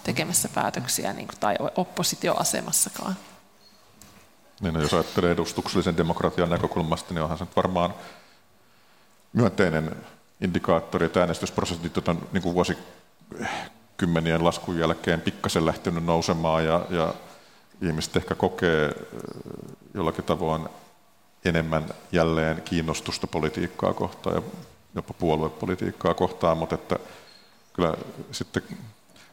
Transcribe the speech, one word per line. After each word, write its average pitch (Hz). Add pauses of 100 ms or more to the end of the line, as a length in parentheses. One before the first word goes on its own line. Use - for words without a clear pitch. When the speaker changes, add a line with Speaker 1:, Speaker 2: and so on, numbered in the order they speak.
Speaker 1:
tekemässä -
päätöksiä, -
niinku, -
tai 104
o-, - (100)
oppositioasemassakaan. - (1500)
Speaker 2:
Niin, 90
no, 80
jos 76
ajattelee 87
edustuksellisen 85
demokratian 85
näkökulmasta, 85
niin 82
onhan 80
se 90
nyt -
varmaan 90 (1400)
myönteinen 85 (460)
indikaattori, 87
että 82
äänestysprosentit 85
on, 85
niinku, 87
vuosikymmenien -
laskun 85
jälkeen 82
pikkasen -
lähtenyt 82
nousemaan 82
ja, 85
ja 85 (680)
ihmiset 80
ehkä 92
kokee, 82
ö, 71 (1000)
jollakin 82
tavoin 80 (760)
enemmän 80 (260)
jälleen 80
kiinnostusta -
politiikkaa 85
kohtaan 92
ja 90 (540)
jopa -
puoluepolitiikkaa 87
kohtaan, 87
mutta 82
että - (760)
kyllä 82 (380)
sitten - (680)